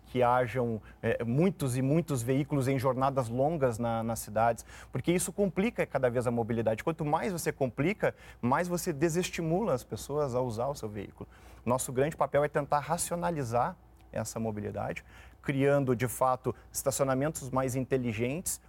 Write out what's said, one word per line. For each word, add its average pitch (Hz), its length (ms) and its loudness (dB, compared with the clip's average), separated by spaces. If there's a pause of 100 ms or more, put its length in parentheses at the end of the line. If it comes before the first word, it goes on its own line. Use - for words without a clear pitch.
que 123 160 0
hajam, 120 580 2 (220)
é, 113 200 0
muitos 135 540 0
e 131 60 0
muitos 143 400 0
veículos 135 440 0
em 135 120 2
jornadas 131 500 0
longas 131 500 0
na, 117 240 0
nas 113 180 -4
cidades, 113 440 0 (260)
porque 139 220 0
isso 180 180 0
complica 196 540 -2
cada 135 240 0
vez 120 180 0
a 123 40 2
mobilidade. 113 520 0
Quanto 160 220 -4
mais 170 260 0
você 165 220 -2
complica, 139 600 0 (260)
mais 147 280 2
você 175 220 -2
desestimula 170 840 0
as 120 100 -4
pessoas 139 500 -4
a - 60 2
usar 120 280 -2
o 143 60 -4
seu 107 140 -8
veículo. 101 400 -10 (340)
Nosso 123 300 0
grande 139 240 0
papel 143 260 2
é 147 60 2
tentar 147 300 0
racionalizar 160 1000 -2 (340)
essa 113 300 -6
mobilidade, 107 640 -6 (380)
criando, 139 520 4
de 120 140 2
fato, 127 460 2 (180)
estacionamentos 135 800 0
mais 131 260 0
inteligentes, 127 920 -2